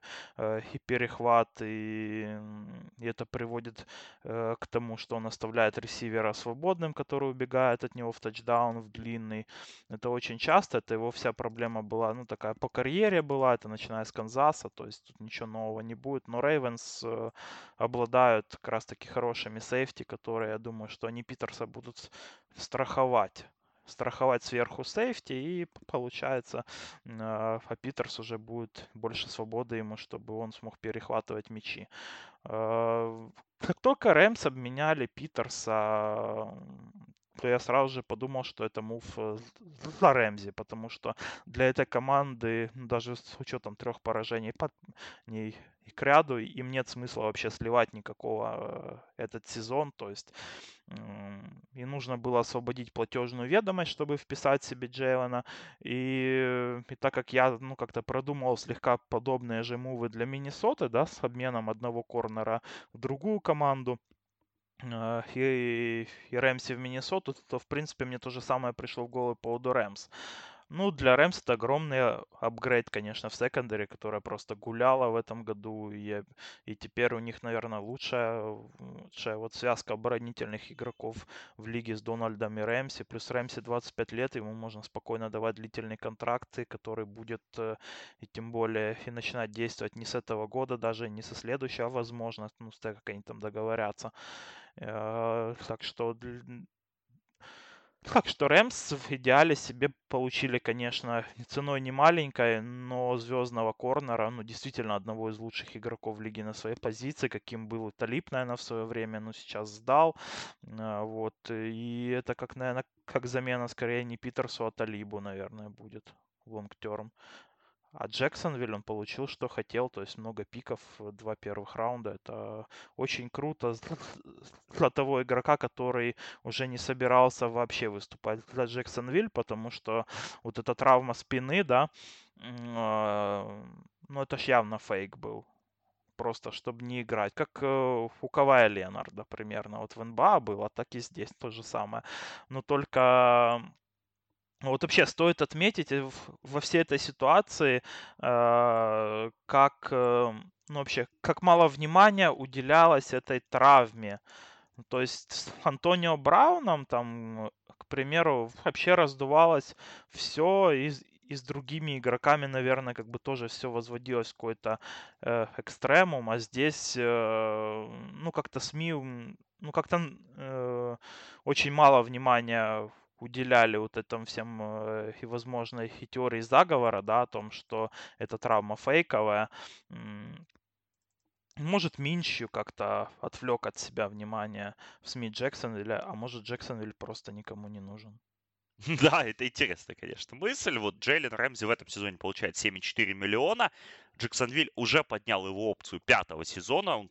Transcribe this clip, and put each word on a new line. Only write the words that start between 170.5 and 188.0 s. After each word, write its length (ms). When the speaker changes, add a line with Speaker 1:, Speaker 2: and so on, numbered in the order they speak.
Speaker 1:
очень 280
мало 300
внимания 880
уделяли 580
вот 200
этому 280
всем, 360
э, 520
и, 40
возможно, 540
и 260
теории 340
заговора, 640
да, 200
о 40
том, 240
что 400
эта 180
травма 380
фейковая. 760
М, 540
может, 420
Минчью 500
как-то 600
отвлёк 460
от 120
себя 300
внимание 640
в 80
сми 200
Джексонвилля, 800
а 80
может, 280
Джексонвиль 500
просто 380
никому 380
не 120
нужен. 380